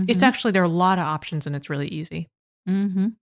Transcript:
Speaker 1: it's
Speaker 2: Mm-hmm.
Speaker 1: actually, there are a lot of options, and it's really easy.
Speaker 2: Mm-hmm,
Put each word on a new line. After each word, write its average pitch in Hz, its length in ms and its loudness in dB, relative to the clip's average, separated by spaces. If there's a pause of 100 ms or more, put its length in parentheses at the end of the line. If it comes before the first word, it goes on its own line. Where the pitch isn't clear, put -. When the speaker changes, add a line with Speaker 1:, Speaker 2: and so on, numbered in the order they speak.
Speaker 1:
it's 226 100 2
Speaker 2:
Mm-hmm. 180 60 4
Speaker 1:
actually, 254 280 2
there 185 100 4
are 180 40 4
a 170 40 2
lot 180 300 2
of 160 60 -2
options, 151 420 -4
and 143 80 -4
it's 139 140 -10
really 143 180 -4
easy. 160 420 -8 (380)
Speaker 2:
Mm-hmm, 190 400 0 (140)